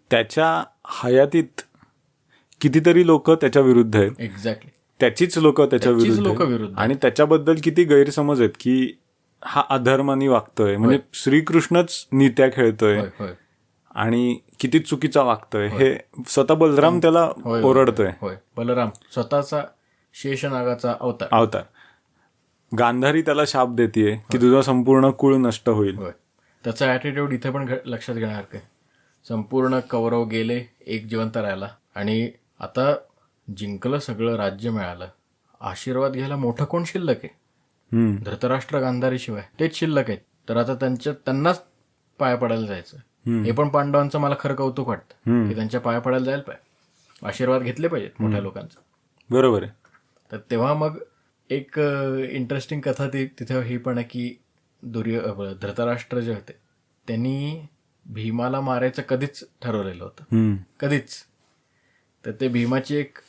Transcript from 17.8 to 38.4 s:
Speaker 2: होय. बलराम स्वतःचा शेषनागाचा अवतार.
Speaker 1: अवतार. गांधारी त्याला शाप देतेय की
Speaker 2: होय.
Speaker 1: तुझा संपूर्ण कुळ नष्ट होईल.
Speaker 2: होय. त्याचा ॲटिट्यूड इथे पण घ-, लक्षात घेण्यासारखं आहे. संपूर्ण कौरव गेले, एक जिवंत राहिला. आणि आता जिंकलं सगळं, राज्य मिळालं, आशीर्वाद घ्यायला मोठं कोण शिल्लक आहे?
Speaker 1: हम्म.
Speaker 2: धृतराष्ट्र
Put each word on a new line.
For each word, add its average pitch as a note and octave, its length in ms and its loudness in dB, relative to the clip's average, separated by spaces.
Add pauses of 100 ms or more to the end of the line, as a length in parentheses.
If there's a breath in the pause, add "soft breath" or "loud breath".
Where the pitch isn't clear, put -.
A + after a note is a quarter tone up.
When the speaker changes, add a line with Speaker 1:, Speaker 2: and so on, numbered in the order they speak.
Speaker 2:
होय. F#2+ 140 -10 (220)
बलराम A#2+ 320 -2 (240)
स्वतःचा C#3+ 500 -2 (500)
शेषनागाचा B2 880 -4
अवतार. A#2 320 -6
Speaker 1:
अवतार. A2 300 2 (1160 soft breath)
गांधारी B2+ 420 2
त्याला D3+ 260 2
शाप B2+ 220 2
देतेय A2 460 2
की G#2+ 220 -4
Speaker 2:
होय. A#2+ 40 2
Speaker 1:
तुझा B2 200 6
संपूर्ण C3 480 4
कुळ C3+ 260 4
नष्ट A#2+ 340 0
होईल. G#2 280 0
Speaker 2:
होय. F#2 140 -10 (520)
त्याचा A#2 220 -4
ॲटिट्यूड C#3 480 -2
इथे B2+ 160 -4
पण C#3 160 -6
घ-, B2+ 200 -6
लक्षात A#2+ 300 -10
घेण्यासारखं G#2+ 420 -8
आहे. G2+ 100 -18 (600)
संपूर्ण B2+ 520 -2
कौरव A#2 460 -2
गेले, A2+ 400 -4 (220)
एक A2 180 -8
जिवंत A2 320 -6
राहिला. G2 320 -6 (260)
आणि A2 360 -2 (280)
आता C#3 360 -2 (640)
जिंकलं G#2 420 -6
सगळं, A#2 360 -4
राज्य G2+ 340 -4
मिळालं, F2+ 380 -8 (540)
आशीर्वाद B2+ 520 -4
घ्यायला C3+ 220 -6
मोठं C3 300 -2
कोण E3+ 180 -4
शिल्लक E3 400 -4
आहे? - 60 -14 (640)
Speaker 1:
हम्म. A2+ 220 2
Speaker 2:
धृतराष्ट्र B2 640 -4